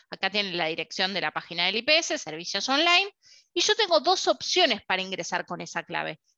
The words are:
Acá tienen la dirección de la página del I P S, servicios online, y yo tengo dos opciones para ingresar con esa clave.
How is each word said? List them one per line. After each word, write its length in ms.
Acá 200
tienen 260
la 100
dirección 480
de 60
la 100
página 360
del 100
I 60
P 160
S, 200
servicios 500
online, 400
y 60
yo 160
tengo 240
dos 260
opciones 580
para 180
ingresar 440
con 140
esa 240
clave. 360